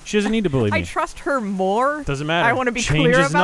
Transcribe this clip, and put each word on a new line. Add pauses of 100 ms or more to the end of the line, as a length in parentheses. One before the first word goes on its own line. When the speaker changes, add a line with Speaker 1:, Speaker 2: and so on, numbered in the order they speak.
Speaker 1:
She
doesn't
need
to
believe
Speaker 2:
I
Speaker 1:
me.
Speaker 2:
trust
her
more.
Speaker 1:
Doesn't
matter.
Speaker 2:
I
wanna
be
Speaker 1:
Changes
Speaker 2:
clear
about (120)